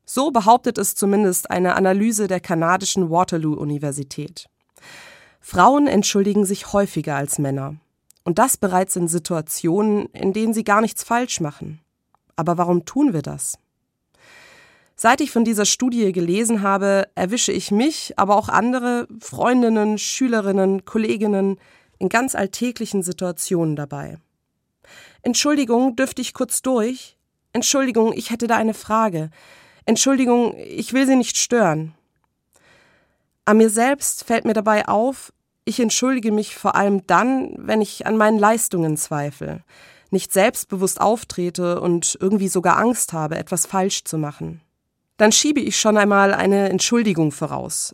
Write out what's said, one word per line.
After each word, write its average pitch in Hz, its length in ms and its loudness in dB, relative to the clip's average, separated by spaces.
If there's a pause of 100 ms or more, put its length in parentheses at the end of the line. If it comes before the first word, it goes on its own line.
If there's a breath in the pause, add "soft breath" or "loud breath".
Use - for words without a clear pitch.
So 285 260 -2
behauptet 233 460 4
es - 180 -4
zumindest 202 560 0
eine 180 240 0
Analyse 202 520 2
der 185 120 -4
kanadischen 175 680 -2
Waterloo-Universität. 151 1400 -4 (920 loud breath)
Frauen 262 480 4
entschuldigen 202 580 2
sich 196 280 -6
häufiger 160 420 -2
als 143 220 -4
Männer. 139 380 -4 (480)
Und 175 160 -2
das 254 180 2
bereits 185 380 -2
in 175 120 -2
Situationen, 175 1000 -2
in - 260 -4
denen 220 200 0
sie 220 100 -2
gar 208 180 2
nichts - 220 -2
falsch 240 380 -4
machen. 156 380 -8 (560)
Aber 165 220 -2
warum 175 280 0
tun 269 280 0
wir 151 80 -2
das? - 360 -10 (1400 soft breath)
Seit 240 260 2
ich 285 100 -2
von 233 140 2
dieser 208 200 0
Studie 233 460 0
gelesen 196 500 0
habe, 196 540 2
erwische 185 380 -2
ich - 180 -4
mich, 254 460 0
aber 196 180 4
auch 214 140 0
andere, 240 580 0 (120)
Freundinnen, 226 800 2
Schülerinnen, 196 840 0
Kolleginnen, 208 720 0 (420 soft breath)
in 185 100 -2
ganz 254 260 0
alltäglichen 208 680 -4
Situationen 170 720 -4
dabei. 143 420 -10 (1040 loud breath)
„Entschuldigung, 254 760 0
dürfte 262 260 -2
ich - 120 -8
kurz - 280 -4
durch? 254 560 -2 (360)
Entschuldigung, 240 600 0
ich - 160 -8
hätte 233 180 -4
da 226 100 2
eine 220 160 0
Frage. 202 560 -2 (560 soft breath)
Entschuldigung, 240 720 2
ich - 360 -10
will 262 140 4
Sie 262 80 6
nicht 247 220 2
stören.“ 160 560 0 (1500 soft breath)
An 214 120 6
mir 220 120 8
selbst 240 560 0
fällt 233 200 0
mir 226 80 2
dabei 214 340 0
auf, 240 440 -2 (340)
ich 220 140 -4
entschuldige 240 520 0
mich 214 240 -2
vor - 200 0
allem 196 320 2
dann, 247 500 2
wenn 214 240 0
ich - 240 -6
an 220 120 0
meinen 214 200 4
Leistungen 196 600 2
zweifle, 151 640 -6 (460 soft breath)
nicht - 240 -4
selbstbewusst 190 640 0
auftrete 180 800 -2
und 170 400 -2
irgendwie 190 300 0
sogar 180 280 2
Angst 226 360 0
habe, 156 240 -4
etwas - 280 -4
falsch 190 380 -2
zu - 140 -6
machen. 156 440 -8 (560)
Dann 220 160 6
schiebe 294 260 2
ich 214 180 -2
schon 214 200 2
einmal 202 360 4
eine 196 360 2
Entschuldigung 185 640 0
voraus, 143 600 -6